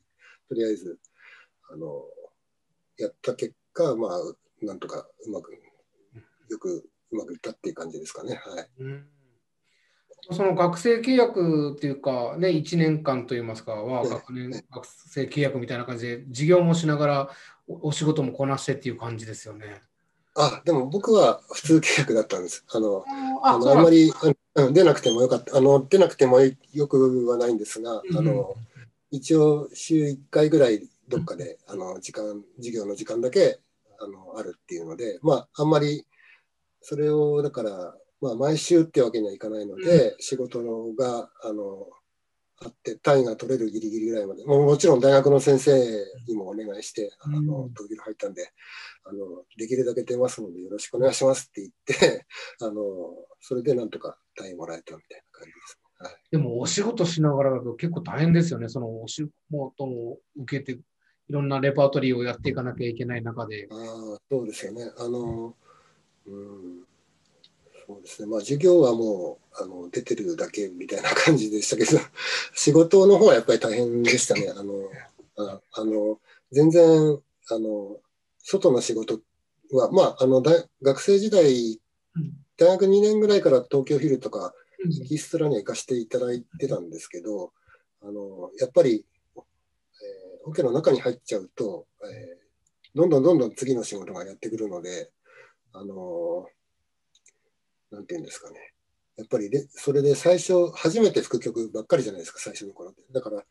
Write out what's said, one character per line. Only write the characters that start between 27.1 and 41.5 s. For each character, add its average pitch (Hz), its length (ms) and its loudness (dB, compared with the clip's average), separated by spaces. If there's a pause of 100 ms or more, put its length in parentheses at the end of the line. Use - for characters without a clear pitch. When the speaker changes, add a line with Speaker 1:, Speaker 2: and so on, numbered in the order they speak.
Speaker 1:
は 120 100 0
な 120 100 0
い 120 60 0
ん 113 40 -2
で 104 80 -8
す 110 160 -12
が、 113 200 -8
Speaker 2:
う - 40 -18
ん 180 40 -10
う 175 40 -2
ん。 156 40 0
Speaker 1:
あ - 40 0
の、 104 340 -2 (560)
一 143 240 0
応 151 380 4
週 156 340 -2
一 139 120 -6 (100)
回 151 200 2
ぐ 156 100 4
ら 123 120 6
い 104 180 -4 (180)
ど 123 120 -2
っ - 40 -4
か - 120 -10
で、 - 220 -12 (120)
Speaker 2:
う 101 80 -12
ん。 92 60 -10
Speaker 1:
あ 92 100 -10
の、 95 60 -14
時 - 120 -16
間、 107 320 -10 (140)
授 120 180 -12
業 104 100 -6
の 101 100 -6
時 110 100 -12
間 - 160 -6
だ 170 80 -2
け、 180 300 4 (400)
あ 104 80 -14
の、 95 300 -18
あ 110 60 -10
る - 140 -12
っ - 80 -20
て 90 100 -10
い 82 40 -10
う 82 60 -12
の 80 120 -14
で、 - 240 -8
ま 147 120 2
あ、 - 160 -2 (120)
あ - 20 0
ん 156 60 2
ま 151 100 4
り 147 260 -2 (760)
そ - 140 -10
れ 151 140 0
を、 147 320 2
だ 143 80 -4
か 131 140 -8
ら、 95 320 -10 (260)
ま 135 100 -4
あ、 110 40 -6
毎 143 220 0
週 165 240 4
っ 160 40 0
て 151 160 0
わ 113 100 2
け 117 80 -4
に 107 80 -2
は 98 60 -8
い 98 40 -14
か 107 120 -10
な 107 120 -8
い 101 40 -8
の 95 120 -12
で、 135 340 4
Speaker 2:
う - 60 -16
ん。 - 20 -20
Speaker 1:
仕 - 160 -8
事 123 260 -8
の 113 320 -8
が、 120 360 -4 (140)
あ 110 100 -8